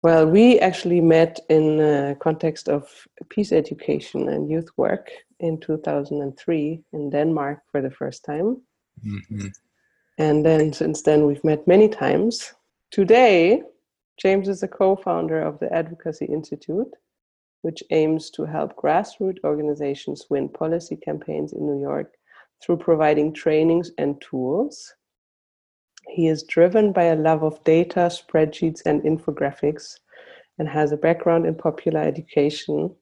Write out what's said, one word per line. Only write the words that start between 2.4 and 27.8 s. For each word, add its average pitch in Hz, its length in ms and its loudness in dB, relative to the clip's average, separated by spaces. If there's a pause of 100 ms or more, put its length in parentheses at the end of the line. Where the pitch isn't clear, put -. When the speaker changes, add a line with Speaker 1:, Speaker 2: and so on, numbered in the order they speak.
Speaker 1:
of 147 200 -2 (420)
peace 208 220 -4
education 147 760 -4
and 147 220 -4
youth 165 260 -4
work - 340 -2 (300)
in 160 180 -4
two 156 200 -6
thousand 147 440 -6
and 135 160 -10
three 160 440 -6 (100)
in 147 180 -8
Denmark 147 500 -2 (120)
for 143 100 -2
the 131 80 -6
first 135 340 -10
time. 190 340 -4 (460)
Speaker 2:
Mm-hmm. 101 420 -10 (720)
Speaker 1:
And 151 280 2
then 156 260 4
since 156 300 -4
then, 151 240 4
we've 143 180 -2
met 151 220 0
many 202 220 8
times. - 680 -2 (360)
Today, 202 720 4 (560)
James 196 300 0
is 190 140 -6
a 190 60 -6
co-founder 170 760 -2
of 156 160 -6
the - 140 -4
Advocacy 165 520 -6
Institute, 160 640 -8 (720)
which 165 300 -10
aims 160 400 0
to 156 160 -10
help 151 300 -8
grassroots 185 680 -4
organizations 147 840 -6
win 139 180 -2
policy 165 480 -6
campaigns 156 560 -8
in 151 140 -8
New 143 120 -4
York 143 360 -6 (480)
through 170 160 -2
providing 156 560 2
trainings 165 640 2
and 143 240 -4
tools. 147 720 -6 (1120)
He 165 200 -2
is 156 160 -2
driven 190 500 4
by 175 100 4
a 165 120 2
love 156 260 2
of 156 220 -4
data, 175 440 2